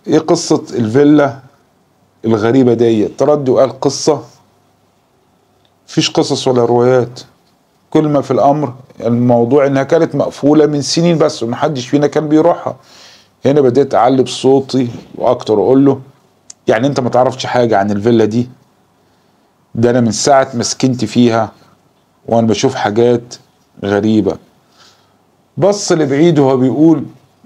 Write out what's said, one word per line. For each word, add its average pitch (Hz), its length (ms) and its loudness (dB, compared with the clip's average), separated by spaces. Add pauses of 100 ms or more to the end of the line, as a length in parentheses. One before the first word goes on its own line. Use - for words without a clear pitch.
إيه 151 120 2
قصة 165 440 -2 (100)
الفيلا 139 640 2 (840)
الغريبة 117 480 2
ديت؟" 113 500 0
رد 143 260 0
وقال: 120 300 0
"قصة؟ 139 420 -2 (1700)
مفيش - 240 -4
قصص 147 360 -4
ولا 123 180 2
روايات. 123 540 0 (680)
كل 156 180 0
ما 147 140 0
في 127 100 -4
الأمر 131 420 0 (320)
الموضوع 120 600 2
إنها 135 180 0
كانت 160 320 0
مقفولة 143 500 0
من 147 160 -2
سنين 170 360 0
بس، 151 260 -2
ومحدش 123 440 -6
فينا 143 200 0
كان 151 220 -4
بيروحها". 156 460 0 (720)
هنا 143 160 2
بديت 135 340 2
أعلي 127 280 2
بصوتي 131 640 -2 (280)
وأكتر 113 440 -2
وأقول 131 260 2
له: 131 140 2 (680)
"يعني 117 200 0
أنت 143 120 -4
ما 123 100 -2
تعرفش 123 360 0
حاجة 120 320 0
عن 101 140 0
الفيلا 110 340 2
دي؟ 120 240 -4 (1300)
ده 113 140 2
أنا 123 120 2
من 117 100 0
ساعة 135 420 0
ما 117 100 -4
سكنت 127 420 -4
فيها 113 460 0 (760)
وأنا 113 200 0
بشوف 113 280 0
حاجات 117 600 -2 (500)
غريبة". 104 520 0 (1200)
بص 196 340 -2
لبعيد 156 480 2
وهو 135 180 2
بيقول: 139 460 2 (420)